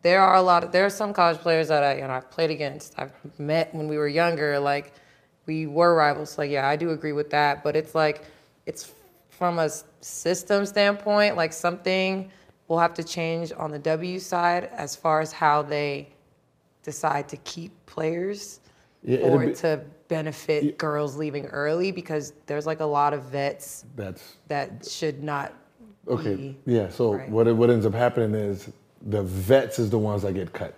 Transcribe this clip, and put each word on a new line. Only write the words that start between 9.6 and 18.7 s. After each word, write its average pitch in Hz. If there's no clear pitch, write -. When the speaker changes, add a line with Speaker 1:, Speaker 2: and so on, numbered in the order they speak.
Speaker 1:
s-, 151
system 185
standpoint, 208
like, 160
something 190
will 165
have 170
to 170
change 165
on 156
the 147
W 160
side 175
as -
far 156
as 156
how 151
they 147
decide 147
to 147
keep -
players 175